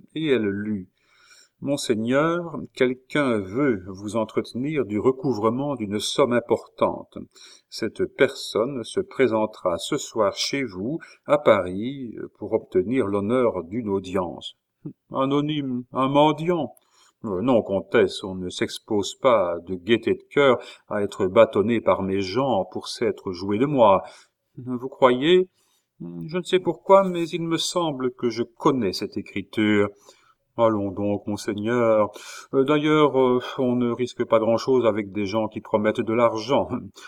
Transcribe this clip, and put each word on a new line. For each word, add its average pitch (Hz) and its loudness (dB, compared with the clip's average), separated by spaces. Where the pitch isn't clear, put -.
et 156 -2
elle 117 2
lut. « 101 -4
Monseigneur, 143 -2
quelqu'un 127 0
veut 104 -2
vous 101 -10
entretenir 117 -4
du 104 -4
recouvrement 123 0
d'une 104 -4
somme 120 0
importante. - -2
Cette - -4
personne 127 -2
se - -6
présentera 107 0
ce - -4
soir 104 -2
chez - -4
vous, 113 -6
à 139 4
Paris, 110 0
pour 104 -6
obtenir 117 0
l'honneur 101 0
d'une 104 -8
audience. » « 92 -6
Anonyme, 139 -2
un 131 0
mendiant ? » « 151 2
Euh, 95 -2
non, 123 4
comtesse, 98 0
on 92 -8
ne 92 -8
s'expose - -4
pas 98 2
de 92 -6
gaieté 110 2
de - -6
cœur 143 6
à 104 -2
être 101 -2
bâtonné 110 4
par 95 2
mes 95 0
gens 101 0
pour - -10
s'être 101 -4
joué 98 -4
de 131 2
moi. » « 120 6
Vous 123 -8
croyez ? 147 4
Je 165 -6
ne 180 -2
sais 185 0
pourquoi, 190 4
mais 175 -2
il 165 -6
me 165 -2
semble 151 -2
que 123 -4
je 117 -2
connais 120 0
cette - -8
écriture. » « 104 0
Allons 110 2
donc, 101 -2
monseigneur. 107 0
Euh, 135 2
d'ailleurs, 151 4
euh, 127 4
on 123 2
ne 123 0
risque 120 -4
pas 113 4
grand-chose 117 2
avec 101 0
des 104 -4
gens 107 -2
qui 104 -10
promettent 107 0
de 113 -2
l'argent. 113 2